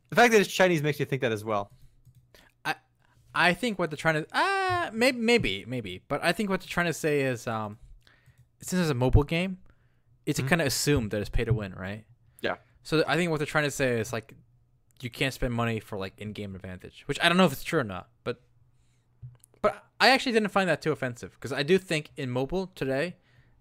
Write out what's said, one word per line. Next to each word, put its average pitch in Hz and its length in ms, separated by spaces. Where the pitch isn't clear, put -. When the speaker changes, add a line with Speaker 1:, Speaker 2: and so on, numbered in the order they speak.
Speaker 1:
The 151 80
fact 233 160
that 214 80
it's 185 120
Chinese 180 300
makes 147 160
me 143 60
think 131 180
that 127 80
as 107 140
well. 104 260
Speaker 2:
I, 156 100
I 170 220
think 214 240
what 170 120
they're 147 60
trying 156 280
to, - 120
uh, 370 560
maybe, 240 260
maybe, 214 500
maybe. 104 400
But 143 160
I 170 80
think 202 180
what 190 100
they're - 60
trying 175 200
to 165 60
say 147 280
is, 131 260
um, 110 320
since 180 220
it's 160 80
a 143 40
mobile 127 280
game, 175 360
it's 147 140
Speaker 1:
Mm-hmm. 131 80
Speaker 2:
kinda 165 180
assumed 127 460
that 107 80
it's 98 100
pay 120 140
to 113 80
win, 104 220
right? 98 300
Speaker 1:
Yeah. 95 160
Speaker 2:
So - 140
th-, 156 120
I 139 80
think 170 140
what 156 80
they're 147 80
trying 151 180
to 143 60
say 127 300
is, 107 120
like, 113 220
you 123 100
can't 135 220
spend 123 220
money 117 240
for, - 200
like, 95 200
in-game 101 380
advantage, - 500
which - 160
I 170 60
don't 175 100
know 190 60
if 151 80
it's - 100
true - 160
or 135 60
not, 92 240
but, 120 160
but - 220
I 202 100
actually 254 220
didn't 214 180
find 190 180
that 151 140
too 160 80
offensive, 123 480
'cause 127 140
I 139 100
do 175 160
think 165 380
in 139 140
mobile 139 440
today, 139 420